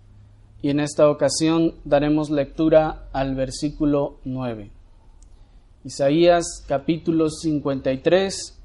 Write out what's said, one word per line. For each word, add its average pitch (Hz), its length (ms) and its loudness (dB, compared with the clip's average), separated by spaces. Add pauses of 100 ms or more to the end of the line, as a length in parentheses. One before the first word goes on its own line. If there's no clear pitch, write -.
(600)
Y 143 80 -2
en 143 120 0
esta 147 280 2
ocasión 160 680 0 (100)
daremos 147 420 2
lectura 156 880 0
al 135 200 -2
versículo 143 880 -2
nueve. 120 480 -8 (1120)
Isaías, 165 840 2
capítulo 160 640 0
cincuenta 143 600 -4
y 131 120 -4
tres 190 640 0